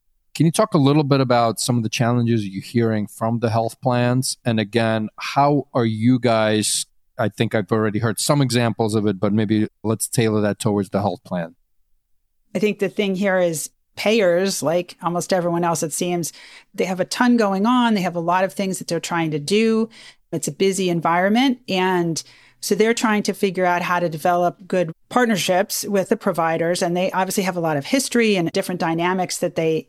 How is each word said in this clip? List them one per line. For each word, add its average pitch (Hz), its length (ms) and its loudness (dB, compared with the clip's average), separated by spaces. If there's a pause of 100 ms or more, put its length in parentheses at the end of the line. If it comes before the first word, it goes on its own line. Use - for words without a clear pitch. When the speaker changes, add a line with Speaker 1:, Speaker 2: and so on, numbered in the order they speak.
(340)
Speaker 1:
Can 147 120 2
you 165 60 2
talk 214 200 0
a 175 60 4
little 143 260 4
bit 139 160 2
about 120 400 2
some 123 160 0
of 117 60 0
the 110 80 -4
challenges 117 560 0
you're 95 160 -10
hearing 113 440 0
from 113 340 -4
the 117 100 0
health 113 320 -2
plans? 123 640 0
And 113 120 0
again, 110 500 0 (100)
how 143 560 0
are 123 120 2
you 113 320 2
guys, 110 680 0 (320)
I 110 100 0
think 107 260 -2
I've 107 160 0
already 110 280 0
heard 107 200 -2
some 143 220 2
examples 117 540 0
of 107 120 2
it, 98 140 -2
but 104 140 0
maybe 107 340 2 (140)
let's 107 260 -2
tailor 110 320 0
that 104 180 -2
towards 101 300 -2
the 98 140 -2
health 95 200 -4
plan. 85 320 -8 (1000)
Speaker 2:
I 202 60 -4
think 208 180 -2
the 196 100 -2
thing 196 260 -2
here 185 240 0
is 170 300 -2 (280)
payers, 196 640 2
like 175 400 -2
almost 175 300 -2
everyone 175 320 0
else, 170 180 -2
it 160 100 -6
seems, 175 380 -4 (440)
they 190 100 -2
have 180 160 -4
a 180 60 -2
ton 240 320 2
going 196 260 0
on. 240 300 4
They 190 80 0
have 175 120 -2
a 175 60 -4
lot 175 240 0
of 185 80 -2
things 190 260 -4
that - 100 -12
they're 165 120 -2
trying 165 300 -2
to 151 80 -2
do. 220 500 0 (440)
It's - 160 -4
a - 40 -6
busy 190 380 0
environment, 190 760 2
and 180 560 0 (380)
so - 140 -2
they're 220 200 2
trying 214 300 0
to 202 80 -2
figure 185 320 -2
out 175 180 2
how 175 180 -2
to 175 80 0
develop 175 580 0
good 175 260 -2 (160)
partnerships 208 760 0
with 202 240 -2
the 220 80 0
providers, 165 640 0
and 175 140 0
they 180 160 -2
obviously 190 320 -2
have 180 120 -2
a 175 40 -4
lot 160 160 0
of 139 100 -4
history 233 500 2
and 165 140 0
different 185 300 -4
dynamics 175 580 -2
that 175 160 -4
they 160 340 -2